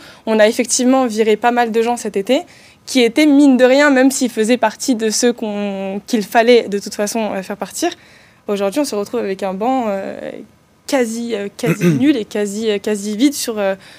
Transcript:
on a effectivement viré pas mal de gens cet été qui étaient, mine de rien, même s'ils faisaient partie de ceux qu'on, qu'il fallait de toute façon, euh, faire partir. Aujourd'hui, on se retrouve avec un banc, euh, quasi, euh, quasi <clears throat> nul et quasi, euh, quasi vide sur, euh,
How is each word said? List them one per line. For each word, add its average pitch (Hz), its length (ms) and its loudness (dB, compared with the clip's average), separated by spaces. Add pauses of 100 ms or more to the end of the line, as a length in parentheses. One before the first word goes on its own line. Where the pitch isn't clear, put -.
(260)
on 220 140 0
a 208 80 6
effectivement 247 580 2
viré 214 300 0
pas 240 160 0
mal 240 180 0
de 226 100 0
gens 233 160 0
cet 208 200 -8
été 240 240 0 (460)
qui 254 160 2
étaient, 233 240 4
mine 277 300 6
de 247 80 6
rien, 277 260 4
même 262 200 4
s'ils 262 200 -2
faisaient 220 260 0
partie 226 400 -2
de 220 140 -2
ceux 240 220 0
qu'on, 202 760 -6
qu'il 214 160 -2
fallait 233 420 4
de 202 140 -4
toute 208 160 -12
façon, 208 400 -4
euh, 190 60 -6
faire 196 140 -10
partir. 302 340 -6 (580)
Aujourd'hui, 202 320 -2
on 294 40 0
se 247 120 -6
retrouve 202 240 -6
avec 196 240 -6
un 190 100 -4
banc, 240 320 -2
euh, 196 460 -8 (560)
quasi, 233 480 -2
euh, 202 100 -6 (100)
quasi 180 300 -2
<clears throat> 151 140 2
nul 277 160 2
et 214 80 -4
quasi, 208 440 -4
euh, 202 100 0
quasi 208 380 -4
vide 277 180 2
sur, 220 260 -6
euh, 196 160 -2 (220)